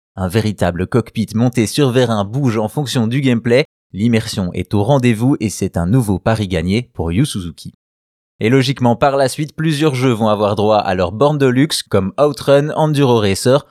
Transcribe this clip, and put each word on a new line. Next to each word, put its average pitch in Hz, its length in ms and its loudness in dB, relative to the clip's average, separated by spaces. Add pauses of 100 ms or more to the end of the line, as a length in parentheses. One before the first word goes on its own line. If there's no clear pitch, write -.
(160)
Un 92 100 -2
véritable 92 640 -2
cockpit - 460 -2
monté 117 320 0
sur 135 260 0
vérin 117 320 0
bouge 113 340 -2
en 107 100 -2
fonction 127 380 -2
du 127 140 -2
gameplay. 120 440 2 (280)
L'immersion 107 600 -2
est 92 220 -4
au 101 80 2
rendez-vous 123 560 2
et 107 100 -2
c'est 92 280 -6
un 85 100 0
nouveau 104 320 0
pari 107 300 -2
gagné 92 440 -2
pour 82 200 -4
Yu 113 120 0
Suzuki. 87 480 -8 (680)
Et 107 100 0
logiquement, 123 460 2
par 139 200 0
la 135 120 2
suite, - 260 -8
plusieurs 156 400 0
jeux 127 160 2
vont 110 180 0
avoir 104 280 0
droit 107 220 2
à 95 160 -2
leur 90 180 -2
borne 143 260 0
de 139 80 2
luxe, 131 380 0
comme 95 360 -2
Outrun, 143 500 2
Enduro 139 500 2
Racer 104 500 2